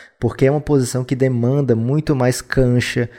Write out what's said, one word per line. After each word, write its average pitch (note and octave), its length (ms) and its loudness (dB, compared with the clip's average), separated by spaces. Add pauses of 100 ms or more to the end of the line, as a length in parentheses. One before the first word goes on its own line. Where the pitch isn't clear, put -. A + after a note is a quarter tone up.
(200)
Porque A#2+ 260 0
é C3+ 60 4
uma D3 100 0
posição C3 420 0
que C3 120 -4
demanda B2+ 600 0
muito C#3 400 0
mais B2+ 260 0
cancha B2 760 0